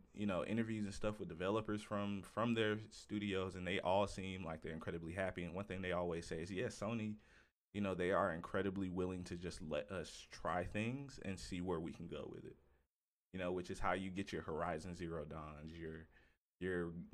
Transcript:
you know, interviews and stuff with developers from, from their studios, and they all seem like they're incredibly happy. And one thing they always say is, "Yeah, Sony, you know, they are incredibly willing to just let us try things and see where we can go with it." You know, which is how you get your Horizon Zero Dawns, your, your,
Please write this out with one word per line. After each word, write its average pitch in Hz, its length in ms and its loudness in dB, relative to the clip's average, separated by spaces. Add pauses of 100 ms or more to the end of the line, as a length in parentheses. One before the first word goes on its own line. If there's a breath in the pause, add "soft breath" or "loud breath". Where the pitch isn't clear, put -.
(140)
you 104 120 -2
know, 90 180 4
interviews 110 400 2
and 98 80 -2
stuff 107 260 0
with 87 120 -4
developers 104 500 2
from, 101 420 0 (120)
from 117 180 4
their 110 240 6 (140)
studios, 95 640 0
and 90 120 -4
they 90 140 4
all 98 260 6
seem 95 380 -4
like 80 160 -6
they're 80 140 -6
incredibly 82 400 -4
happy. 92 300 0
And 82 100 -4
one 98 100 -4
thing 95 160 -6
they 90 120 0
always 87 340 2
say 82 160 -2
is, 90 80 -6
"Yeah, 117 160 0
Sony, 107 480 -2 (580 soft breath)
you 101 80 0
know, 98 140 2
they 90 160 4
are 92 240 6
incredibly 95 560 0
willing 90 340 0
to 90 120 -4
just 87 260 -6
let 78 280 0
us - 400 -6
try 87 340 2
things 123 600 -2
and 95 140 -2
see 90 240 -4
where 87 180 2
we 82 100 -2
can - 160 -8
go - 280 -6
with - 100 -10
it." - 120 -12 (760)
You 92 80 -4
know, 90 120 2
which 90 180 0
is 95 80 -4
how 92 160 4
you 95 160 0
get 95 200 -2
your 78 120 0
Horizon 82 520 0
Zero 82 300 -4
Dawns, 76 500 -8
your, 82 320 -8 (540 soft breath)
your, 90 300 2 (240)